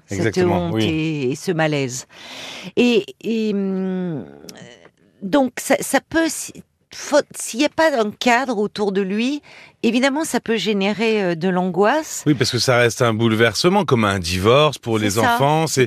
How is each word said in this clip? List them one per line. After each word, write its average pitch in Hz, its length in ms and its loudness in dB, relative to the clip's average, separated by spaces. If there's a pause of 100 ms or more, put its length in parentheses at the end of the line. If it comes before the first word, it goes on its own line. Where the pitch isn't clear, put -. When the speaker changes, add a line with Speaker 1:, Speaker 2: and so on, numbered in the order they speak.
Speaker 1:
cette 98 120 -6
Speaker 2:
Exactement, 175 480 0
Speaker 1:
honte - 80 -4
Speaker 2:
oui. 110 100 0
Speaker 1:
et, 156 480 -2
et - 20 -6
ce - 180 -6
malaise. 143 540 -2 (680)
Et, 240 280 4 (180)
et, 220 300 -2
hum, 185 720 -4 (1000)
donc, 247 360 2
ça, - 220 0
ça - 200 -2
peut, 330 280 0
si, - 240 -8 (420)
faut, - 260 0 (160)
s'il - 240 -6
n'y 294 60 4
a 294 40 -4
pas 320 280 2
un 214 120 0
cadre 240 480 0
autour 208 340 -2
de 196 100 0
lui, 233 380 -2 (420)
évidemment, 262 420 2
ça 240 160 -4
peut 233 160 -2
générer, 208 680 0
euh, 175 120 0
de 170 140 -2
l'angoisse. 190 760 0
Speaker 2:
Oui, 151 80 4
parce 123 160 0
que 123 80 -2
ça 120 200 2
reste 120 240 2
un 117 120 2
bouleversement, 117 680 2
comme 113 200 2
un 98 140 2
divorce 104 600 2
pour 113 200 -2
Speaker 1:
C'est 107 60 0
Speaker 2:
les 107 80 0
Speaker 1:
ça, 113 220 2
Speaker 2:
enfants. 156 320 2
Speaker 1:
c'est 131 200 0